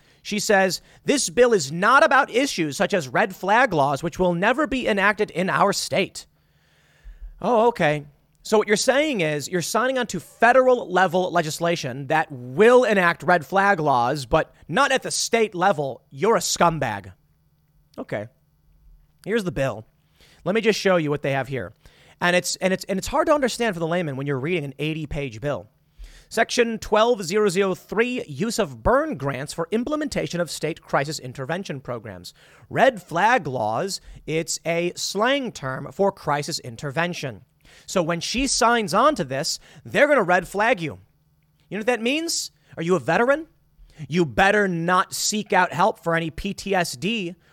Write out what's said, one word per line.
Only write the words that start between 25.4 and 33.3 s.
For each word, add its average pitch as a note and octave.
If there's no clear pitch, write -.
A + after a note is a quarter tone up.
bill. B2+
Section A#3
twelve G#3+
zero G#3
zero F#3+
three, A#3
use D3+
of C3
burn C4+
grants C3+
for E3+
implementation A#3
of E3+
state D#3+
crisis D3
intervention C#3
programs. G#2
Red G3
flag F#3+